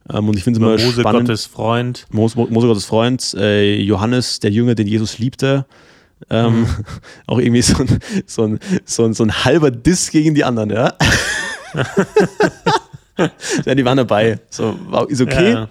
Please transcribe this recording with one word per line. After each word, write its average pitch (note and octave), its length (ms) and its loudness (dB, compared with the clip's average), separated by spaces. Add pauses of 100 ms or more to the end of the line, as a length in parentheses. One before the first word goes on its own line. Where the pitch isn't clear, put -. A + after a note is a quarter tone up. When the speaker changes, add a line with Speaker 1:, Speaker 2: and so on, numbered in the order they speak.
(140)
Speaker 1:
Ähm, G#2+ 160 0
und G#2 80 2
ich F#2+ 60 -4
find's A#2 160 0
Speaker 2:
Über A2+ 160 4
Speaker 1:
immer A2 100 2
Speaker 2:
Mose, A#2+ 160 2
Speaker 1:
spannend. A#2 260 2
Speaker 2:
Gottes A2 200 -4
Freund. A#2 640 -4
Speaker 1:
Mose, A2+ 260 0
Mo-, A#2 100 2
Mose, A#2 200 2
Gottes G#2+ 180 2
Freund, A#2+ 480 0
äh, G#2 480 2
Johannes, G#2+ 580 0
der A2 120 0
Jünger, A#2+ 240 2
den G#2+ 100 0
Jesus G#2+ 320 -2
liebte. C3+ 480 -2 (640)
Ähm, A2+ 320 2
Speaker 2:
Mhm. A#2 60 0 (300)
Speaker 1:
<laughs> - 300 -20
auch A2+ 120 0
irgendwie A#2+ 240 2
so - 160 2
ein, B2+ 200 2 (260)
so - 180 -4
ein, G#2+ 160 -2 (260)
so - 200 0
ein, A2+ 80 2
so A#2 100 0
ein G#2+ 200 0
halber D3 260 4
Diss C3 420 -2
gegen D#3 220 2
die C#3+ 100 2
anderen, A2+ 260 -2
ja. G#2 240 0 (800)
<laughs> - 1500 -2 (380)
Ja, C3 100 0
die C3+ 80 4
waren B2+ 140 2
dabei. A2 420 2 (100)
So, - 280 -4 (100)
war, A#2 220 -2
ist B2+ 120 0
okay, C#3 300 2
Speaker 2:
Ja, A#3 100 0
ja. A2 100 -8